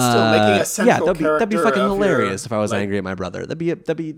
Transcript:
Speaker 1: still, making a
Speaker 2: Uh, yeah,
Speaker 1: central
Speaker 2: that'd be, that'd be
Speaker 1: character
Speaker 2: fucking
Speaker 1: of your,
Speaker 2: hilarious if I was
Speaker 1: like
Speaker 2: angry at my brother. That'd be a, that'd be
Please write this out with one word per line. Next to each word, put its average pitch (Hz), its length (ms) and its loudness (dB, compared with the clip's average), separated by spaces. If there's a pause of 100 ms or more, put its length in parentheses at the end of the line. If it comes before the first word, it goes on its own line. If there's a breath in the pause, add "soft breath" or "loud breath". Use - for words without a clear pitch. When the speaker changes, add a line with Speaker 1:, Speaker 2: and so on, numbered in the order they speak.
(120)
Speaker 1:
still, 113 200 4
making 107 160 4
a 104 60 6
Speaker 2:
Uh, 101 40 4
yeah, 98 60 2
Speaker 1:
central 196 440 0
Speaker 2:
that'd 180 100 0
be, 160 80 -4
that'd 156 240 0
be 214 60 -2
Speaker 1:
character 214 160 2
Speaker 2:
fucking 202 100 0 (100)
Speaker 1:
of 196 80 0
your, 202 80 2
Speaker 2:
hilarious 104 380 -2
if - 80 -12
I 107 40 0
was 107 140 0
Speaker 1:
like 101 100 0
Speaker 2:
angry 101 160 -2
at 95 60 -2
my 95 120 -6
brother. 90 260 -8
That'd 147 160 -8
be 165 140 -4
a, 151 40 -4
that'd 160 220 -6
be 160 200 -8